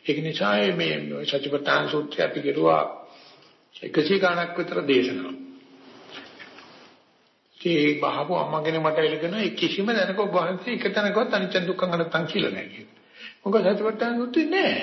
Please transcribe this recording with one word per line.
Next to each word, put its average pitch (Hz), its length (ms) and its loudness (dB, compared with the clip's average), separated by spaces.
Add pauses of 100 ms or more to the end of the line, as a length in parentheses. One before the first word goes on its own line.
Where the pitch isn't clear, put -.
ඒක 143 180 0
නිසා 180 380 0 (160)
මේ 165 220 0 (280)
සතිපට්ඨාන 143 640 0
සූත්‍රය 151 340 -2
අපි - 180 0
කෙරුවා 78 420 4 (920)
එකසිය 185 420 0
ගණක් 175 380 0
විතර 165 260 -4
දේශනා. - 500 2 (2250)
ඒ 147 360 4
බහපු 143 380 -2
අම්මගෙන 156 440 0
මට 156 220 2
එළගෙන 156 340 0
ඒ 208 180 0
කිසිම 196 360 -2
දැනක 190 300 0
ඔබ 196 140 0
වහන්සේ 180 420 0
එක 208 140 -2
තැනකවත් 208 460 0
අනිත්‍ය 185 280 0
දුක්ඛ 180 240 -2
අනත්තං 170 400 0
කියලා 170 240 0
නෑ 95 160 -8
කියන්නේ. - 300 -18 (420)
මොකද 202 260 2
සතිපට්ඨාන 214 520 0
සූත්‍රේ 247 300 0
නෑ. 339 360 2